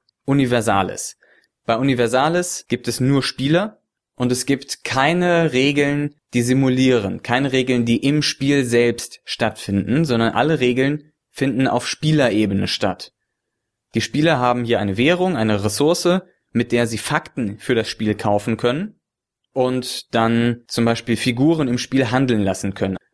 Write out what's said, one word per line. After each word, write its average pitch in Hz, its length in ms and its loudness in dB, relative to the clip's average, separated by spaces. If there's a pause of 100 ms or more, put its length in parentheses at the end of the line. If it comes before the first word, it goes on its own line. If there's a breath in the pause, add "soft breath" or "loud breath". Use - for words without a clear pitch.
(240)
Universalis. 113 960 0 (460 soft breath)
Bei 113 120 0
Universalis 135 920 0
gibt 120 200 -4
es 120 120 -4
nur 131 220 2
Spieler 165 560 -2 (380)
und 123 160 0
es 123 140 -4
gibt - 360 -4
keine 165 680 0
Regeln, 143 640 0 (180)
die 120 80 2
simulieren, 127 800 2
keine 127 300 -2
Regeln, 127 320 0
die 117 200 0
im 147 180 2
Spiel 139 420 0
selbst 120 600 0
stattfinden, 110 800 -2
sondern 113 280 0
alle 143 260 0
Regeln 131 540 0 (180)
finden 131 380 0
auf - 180 -2
Spielerebene 110 800 0
statt. - 460 -6 (840)
Die 117 60 0
Spieler 151 380 0
haben 123 260 0
hier 113 160 0
eine 101 160 -2
Währung, 175 400 2
eine 110 280 0
Ressource, 175 560 2 (300 soft breath)
mit 120 220 -2
der 120 140 2
sie 110 120 -6
Fakten 127 600 -6
für - 160 -2
das 113 140 0
Spiel 107 260 -2
kaufen 104 420 -2
können 143 440 -4 (520)
und 127 640 -4
dann 117 520 2
zum - 180 -2
Beispiel 117 320 0
Figuren 135 520 0
im 120 100 -2
Spiel 131 320 0
handeln 123 320 2
lassen 95 320 -2
können. 98 220 -4 (180)